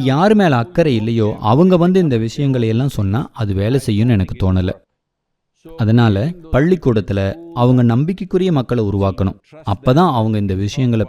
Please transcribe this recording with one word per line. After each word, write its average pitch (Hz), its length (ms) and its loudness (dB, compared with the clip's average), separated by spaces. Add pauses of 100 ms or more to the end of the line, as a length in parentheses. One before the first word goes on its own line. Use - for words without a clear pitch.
யார் 156 320 2
மேல 185 220 2
அக்கறை 139 380 0
இல்லையோ 113 320 0 (140)
அவங்க 151 360 4
வந்து 180 220 2
இந்த 143 180 2
விஷயங்களை 123 520 -2
எல்லாம் 127 260 -2
சொன்னா 101 260 -2 (120)
அது 104 200 -6
வேலை 107 260 0
செய்யும்னு 117 380 0
எனக்கு 92 200 -2
தோணல. 92 340 0 (920)
அதனால 113 500 2 (340)
பள்ளிக்கூடத்துல 123 720 0 (340)
அவங்க 123 300 2
நம்பிக்கைக்குரிய 175 680 -2
மக்களை 123 320 -2
உருவாக்கணும். 98 560 -2 (280)
அப்பதான் 139 460 2
அவங்க 110 240 -2
இந்த 98 180 -2
விஷயங்களை 110 540 -2